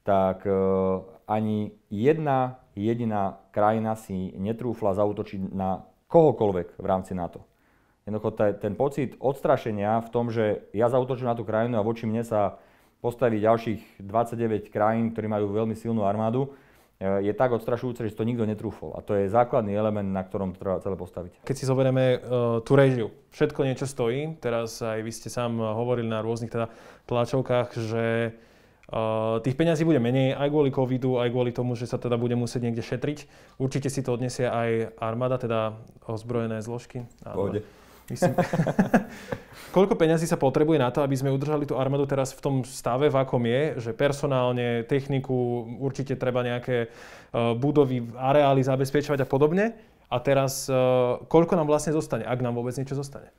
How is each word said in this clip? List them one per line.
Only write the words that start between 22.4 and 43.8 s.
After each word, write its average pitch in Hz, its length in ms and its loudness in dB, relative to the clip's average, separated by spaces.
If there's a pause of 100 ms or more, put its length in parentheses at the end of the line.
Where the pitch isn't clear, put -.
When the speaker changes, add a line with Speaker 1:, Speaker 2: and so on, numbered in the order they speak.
Speaker 2:
tú - 80 2
réžiu, 131 400 6 (240)
všetko 151 320 0
niečo 131 160 -4
stojí. 135 560 -4
Teraz 117 400 -4
aj 110 240 -6
vy 113 80 -8
ste - 160 -12
sám 117 320 -4
hovorili 113 480 -2
na 110 160 -2
rôznych 117 240 -4
teda 117 240 -4 (320)
tlačovkách, 123 720 0
že, 113 560 -2 (560)
eh, 110 460 -2 (100)
tých 131 100 0
peňazí 165 300 2
bude 160 160 4
menej 131 340 2
aj 143 160 0
kvôli 147 220 2
covidu, 127 500 0
aj 120 80 2
kvôli 123 240 0
tomu, 123 220 -2
že 120 100 -6
sa 120 160 -4
teda 120 160 0
bude 120 160 0
musieť 120 320 -2
niekde 117 160 -2
šetriť. 139 460 -6 (320)
Určite 135 320 -2
si 135 100 -4
to 123 140 0
odniesie 123 320 -2
aj 113 500 0
armáda, 123 400 -2
teda 113 380 0 (260)
ozbrojené 113 600 -4
zložky. 120 420 -10 (160)
Áno. 101 240 -4
Speaker 1:
Pohode. 101 160 -2 (460)
Speaker 2:
Myslím, 160 240 0
<laughs> - 1400 -2
koľko 190 160 4
peňazí 165 320 4
sa 165 160 0
potrebuje 151 400 4
na 123 80 4
to, 143 160 0
aby 139 80 0
sme 135 160 0
udržali 143 400 0
tú 143 80 -2
armádu 139 320 0
teraz 135 240 0
v - 80 -18
tom 139 140 0 (100)
stave, 131 480 0
v 131 80 4
akom 127 240 0
je, 120 180 2 (140)
že 120 160 -6